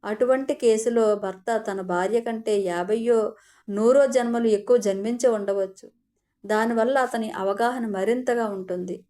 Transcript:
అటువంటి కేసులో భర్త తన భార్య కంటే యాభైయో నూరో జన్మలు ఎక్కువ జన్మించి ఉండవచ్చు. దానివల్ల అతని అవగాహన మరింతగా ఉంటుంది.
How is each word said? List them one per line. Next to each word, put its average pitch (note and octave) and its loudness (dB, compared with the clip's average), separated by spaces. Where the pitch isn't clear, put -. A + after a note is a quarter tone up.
అటువంటి B3 0
కేసులో A3+ 2
భర్త G3+ -4
తన G3+ -4
భార్య F#3 0
కంటే A3+ -4
యాభైయో G#3+ 0
నూరో A3+ 4
జన్మలు A#3 0
ఎక్కువ G#3+ 2
జన్మించి G#3+ 0
ఉండవచ్చు. G3+ -2
దానివల్ల A3+ 0
అతని B3 -2
అవగాహన A#3 -2
మరింతగా A#3 -2
ఉంటుంది. F#3 -6